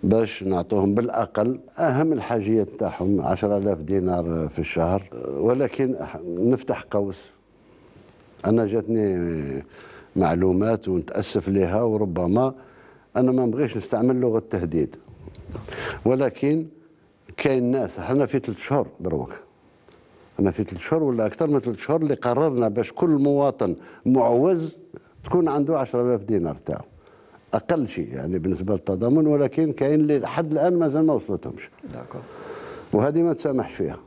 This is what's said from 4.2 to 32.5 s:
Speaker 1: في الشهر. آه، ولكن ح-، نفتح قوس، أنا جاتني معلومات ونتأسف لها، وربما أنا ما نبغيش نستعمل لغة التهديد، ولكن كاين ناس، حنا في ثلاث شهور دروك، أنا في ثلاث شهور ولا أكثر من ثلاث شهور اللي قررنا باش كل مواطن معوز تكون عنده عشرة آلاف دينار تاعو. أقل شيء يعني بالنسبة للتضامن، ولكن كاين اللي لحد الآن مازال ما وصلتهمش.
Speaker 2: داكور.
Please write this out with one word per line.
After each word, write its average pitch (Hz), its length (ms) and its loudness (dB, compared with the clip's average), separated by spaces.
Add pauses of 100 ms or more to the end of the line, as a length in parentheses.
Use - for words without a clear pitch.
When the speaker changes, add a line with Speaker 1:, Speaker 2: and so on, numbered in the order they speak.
Speaker 1:
في 71 100 -8
الشهر. 85 440 0 (100)
آه، 64 280 -8
ولكن 127 600 0
ح-، 76 240 -10
نفتح 101 680 0
قوس، 101 280 -2 (1300)
أنا 110 200 4
جاتني 90 1000 -2 (520)
معلومات 95 720 2
ونتأسف 92 600 -2
لها، 98 340 2
وربما 107 720 0 (600)
أنا 127 160 4
ما 127 140 2
نبغيش 117 300 0
نستعمل 123 440 0
لغة 113 180 2
التهديد، 85 580 -2 (1080)
ولكن 139 640 0 (680)
كاين 131 260 2
ناس، 123 380 -2
حنا 131 260 0
في 139 120 -2
ثلاث 113 200 -6
شهور 139 300 -2 (120)
دروك، 80 320 -4 (1080)
أنا 98 100 4
في 98 140 -4
ثلاث 90 180 -10
شهور 160 200 0
ولا 120 240 0
أكثر 151 240 -2
من 143 100 4
ثلاث 117 200 -4
شهور 160 220 0
اللي 143 120 0
قررنا 123 540 2
باش 107 240 -2
كل 170 180 2
مواطن 139 680 2 (300)
معوز 131 680 4 (480)
تكون 175 240 2
عنده 143 300 2
عشرة 123 240 0
آلاف 120 220 2
دينار 87 300 0
تاعو. - 300 -8 (680)
أقل 131 340 0
شيء 69 260 -6
يعني 80 240 -4
بالنسبة 92 360 -2
للتضامن، 117 520 2
ولكن 147 460 2
كاين 143 280 2
اللي 147 180 4
لحد 151 340 -2
الآن 170 260 2
مازال 156 280 2
ما 156 60 4
وصلتهمش. 90 580 -4 (240)
Speaker 2:
داكور. - 260 -12 (720)